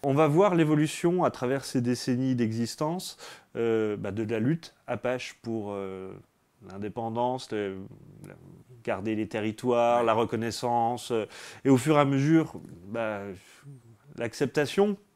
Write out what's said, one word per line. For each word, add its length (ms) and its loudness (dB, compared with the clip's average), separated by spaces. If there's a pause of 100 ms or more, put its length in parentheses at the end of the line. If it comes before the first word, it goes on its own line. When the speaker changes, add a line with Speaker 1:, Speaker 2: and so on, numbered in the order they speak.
Speaker 1:
on 100 2
va 140 6
voir 280 6
l'évolution 680 2
à 80 4
travers 340 -2
ces 160 -2
décennies 540 0
d'existence, 840 -4 (400)
euh, 400 0
bah, 140 -6
de 120 -4
la 160 -2
lutte 360 -2 (100)
apache 560 -6
pour, 300 -6
euh, 420 -8 (560)
l'indépendance, 800 -4
le, 240 -4 (520)
la, 80 -18 (480)
garder 320 -2
les 120 -2
territoires, 760 2
Speaker 2:
Ouais. 40 2
Speaker 1:
la 80 4
reconnaissance. 1000 0
Euh, 140 0 (400)
et 40 4
au 80 10
fur 200 4
et 20 8
à 60 8
mesure, 480 4 (340)
bah, 340 -4 (960)
l'acceptation 800 0 (180)